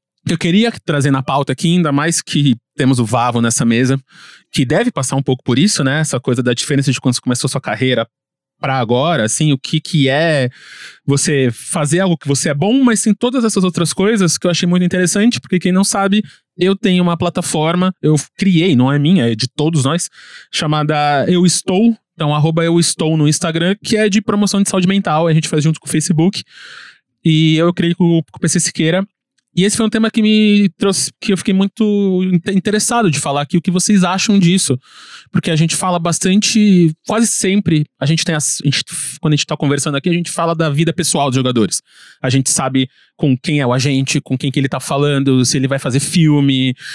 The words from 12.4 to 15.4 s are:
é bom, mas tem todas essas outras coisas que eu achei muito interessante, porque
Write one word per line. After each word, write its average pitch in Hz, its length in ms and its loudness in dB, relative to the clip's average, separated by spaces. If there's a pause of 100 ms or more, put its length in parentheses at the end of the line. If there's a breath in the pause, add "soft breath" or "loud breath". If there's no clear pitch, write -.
é 147 40 -2
bom, 208 300 0
mas 233 180 2
tem 214 120 0
todas 240 320 0
essas 202 180 0
outras 175 300 -2
coisas 196 440 0
que - 100 -4
eu 175 40 2
achei 175 160 -2
muito 180 160 2
interessante, 185 560 0
porque - 200 -2